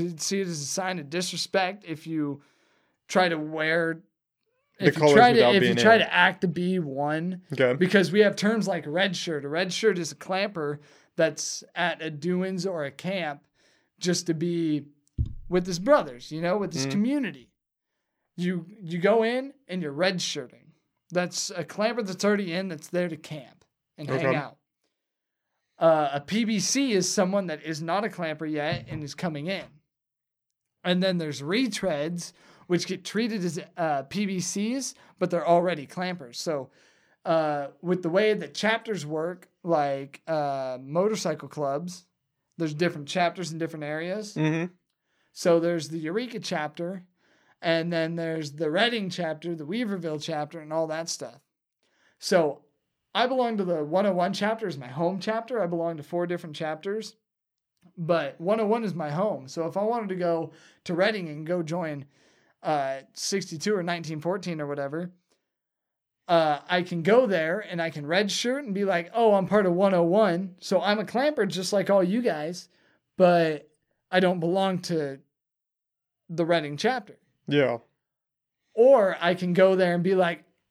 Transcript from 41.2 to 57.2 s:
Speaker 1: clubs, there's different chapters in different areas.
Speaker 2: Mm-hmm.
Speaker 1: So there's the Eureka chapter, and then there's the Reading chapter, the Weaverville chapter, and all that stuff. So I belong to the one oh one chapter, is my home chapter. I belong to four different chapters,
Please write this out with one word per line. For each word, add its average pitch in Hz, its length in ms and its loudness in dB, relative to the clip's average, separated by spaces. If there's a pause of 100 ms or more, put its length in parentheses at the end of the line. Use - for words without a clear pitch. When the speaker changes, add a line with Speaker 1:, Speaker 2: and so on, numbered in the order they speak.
Speaker 1:
clubs, 151 580 -6 (520)
there's 156 160 -2
different 156 340 -2
chapters 170 460 -2
in 165 40 -10
different 156 280 -6
areas. 180 500 -6
Speaker 2:
Mm-hmm. 160 380 0 (580)
Speaker 1:
So 170 300 2
there's 165 260 -2
the 160 100 -8
Eureka 196 440 -4
chapter, 170 640 -6 (560)
and 165 300 0
then 165 260 -2
there's 160 340 -4
the 156 180 -4
Reading 208 400 0
chapter, 165 460 -6
the 151 100 -10
Weaverville 175 560 -4
chapter, 151 380 -6
and 151 140 -12
all 160 140 0
that 160 200 -4
stuff. 127 320 -10 (800)
So - 460 2 (500)
I 226 120 4
belong 247 300 0
to 196 80 0
the 165 180 0
one 175 220 2
oh 196 80 2
one 180 200 0
chapter, 220 340 -2
is 143 100 -6
my 127 100 -12
home 170 320 -2
chapter. 226 420 -4
I 175 60 2
belong 165 300 -2
to 147 60 -12
four 175 240 -4
different 170 280 -6
chapters, 196 600 -6 (840)